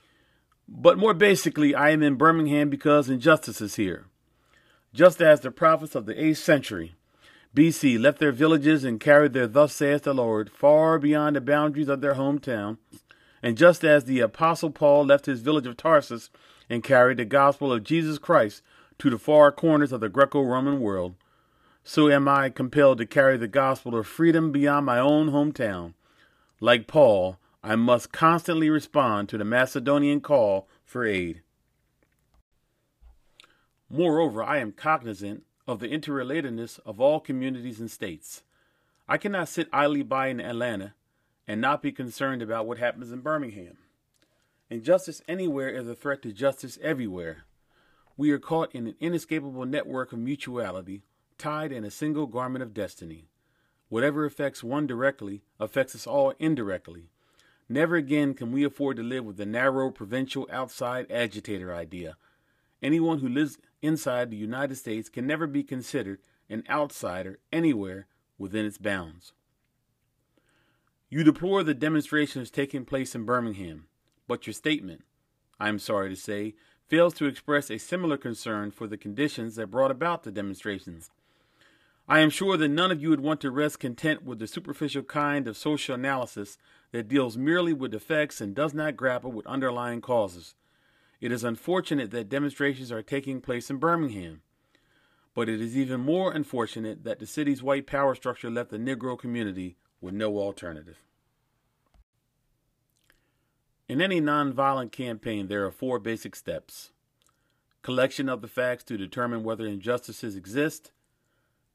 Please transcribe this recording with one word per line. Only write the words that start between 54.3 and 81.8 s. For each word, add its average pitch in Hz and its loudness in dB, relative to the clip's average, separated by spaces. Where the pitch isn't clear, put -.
one 143 -4
directly 117 -4
affects 131 -4
us 113 -16
all 135 2
indirectly. 95 -6
Never 160 0
again 143 0
can 120 -10
we 139 0
afford 139 -4
to 113 -10
live 123 -6
with 104 -14
the 101 -8
narrow, 131 -2
provincial, 131 -8
outside 123 -8
agitator 101 -6
idea. 85 -12
Anyone 160 0
who 131 -4
lives 139 -2
inside 127 -2
the 110 -12
United 127 -6
States 110 -8
can 123 -8
never 156 -4
be 143 -4
considered 127 -8
an 107 -10
outsider 98 -6
anywhere 104 -2
within 101 -6
its 104 -8
bounds. 90 -8
You 156 0
deplore 185 2
the 151 -2
demonstrations 143 -2
taking 139 -6
place 131 -6
in 117 -8
Birmingham, 98 -6
but 120 -8
your 107 -10
statement, 147 -6
I 104 -4
am 107 -4
sorry 98 -4
to 95 -10
say, 104 -10
fails 165 2
to 151 -4
express 139 -4
a 110 -8
similar 175 -4
concern 110 -8
for 113 -14
the 104 -12
conditions 113 -6
that 107 -8
brought 131 0
about 165 -6
the 107 -14
demonstrations. 95 -10